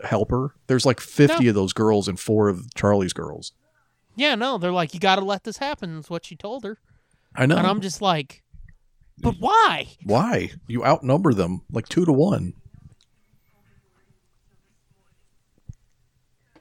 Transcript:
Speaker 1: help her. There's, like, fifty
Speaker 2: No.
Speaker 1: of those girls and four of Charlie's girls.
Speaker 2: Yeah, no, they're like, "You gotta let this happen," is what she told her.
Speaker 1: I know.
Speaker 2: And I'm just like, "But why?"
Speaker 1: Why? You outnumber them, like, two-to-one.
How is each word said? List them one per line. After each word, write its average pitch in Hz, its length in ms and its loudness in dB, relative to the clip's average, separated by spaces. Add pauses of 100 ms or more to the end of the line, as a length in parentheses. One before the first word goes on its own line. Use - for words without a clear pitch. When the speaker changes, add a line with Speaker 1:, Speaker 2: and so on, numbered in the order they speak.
Speaker 1:
help - 260 -2
her. 131 240 -2 (140)
There's, 127 180 2
like, 123 160 2
fifty 151 440 4
Speaker 2:
No. 120 40 6
Speaker 1:
of 104 60 2
those 95 180 0
girls 107 340 2
and 92 120 -6
four 107 300 2
of 95 260 -6
Charlie's 101 380 2
girls. - 400 -12 (640)
Speaker 2:
Yeah, 269 200 0
no, 240 240 -2
they're 180 120 -2
like, 175 220 -2
"You 170 60 -14
gotta 190 260 2
let 196 180 -4
this 220 140 -12
happen," 233 400 -8
is 147 120 -16
what 170 140 -8
she - 120 -18
told 220 300 -12
her. 214 120 -10 (580)
Speaker 1:
I 127 120 2
know. 170 100 4
Speaker 2:
And 175 100 2
I'm 202 140 0
just 190 200 -8
like, 165 420 -2 (720)
"But - 220 -2
why?" 339 480 2 (160)
Speaker 1:
Why? 135 480 0 (160)
You 117 180 -4
outnumber 147 480 2
them, 92 360 0
like, 117 200 -8
two-to-one. 151 640 0 (4000)